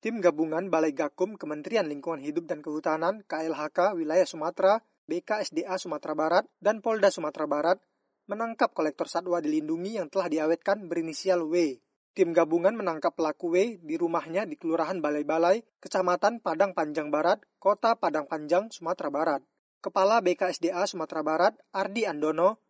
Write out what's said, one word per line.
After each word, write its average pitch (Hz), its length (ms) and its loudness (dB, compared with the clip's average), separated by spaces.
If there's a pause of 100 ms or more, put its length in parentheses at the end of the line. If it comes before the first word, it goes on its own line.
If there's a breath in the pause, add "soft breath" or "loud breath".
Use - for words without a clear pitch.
Tim 220 240 -4
gabungan 165 480 2
Balai 160 240 2
Gakum 180 400 -4
Kementerian 165 480 -2
Lingkungan 147 400 -6
Hidup 151 240 -6
dan 151 160 -6
Kehutanan, 160 640 -2
K 160 160 -4
L 165 80 -4
H 147 160 -6
K, 185 240 2
Wilayah 165 320 2
Sumatera, 180 560 0 (240)
B 165 160 -4
K 214 240 -4
S - 80 -10
D 156 160 -2
A 185 80 -2
Sumatera 156 400 -6
Barat, 160 400 2
dan 208 240 0
Polda 202 320 2
Sumatera 156 320 -6
Barat 147 320 2 (480)
menangkap 226 480 -2
kolektor 156 400 -4
satwa 175 320 -2
dilindungi 160 560 -2
yang 156 80 -6
telah 175 240 -2
diawetkan 165 560 0
berinisial 165 560 -2
W. 156 320 0 (400)
Tim 170 160 2
gabungan 170 480 4
menangkap 170 320 -2
pelaku 165 400 -2
W 202 240 2
di 160 240 -6
rumahnya 165 480 -2
di 151 80 -10
Kelurahan 165 480 -2
Balai-Balai, 156 560 2 (160)
Kecamatan 190 640 0
Padang 180 320 0
Panjang 151 400 -2
Barat, 156 320 2 (160)
Kota 208 320 2
Padang 156 320 0
Panjang, 160 480 -2
Sumatera 165 400 -6
Barat. 165 320 0 (400)
Kepala 202 400 4
B 180 80 4
K 180 160 0
S 185 160 -4
D 175 80 0
A 185 160 0
Sumatera 160 320 -6
Barat, 156 320 4 (240)
Ardi 196 320 -2
Andono 160 480 2 (140)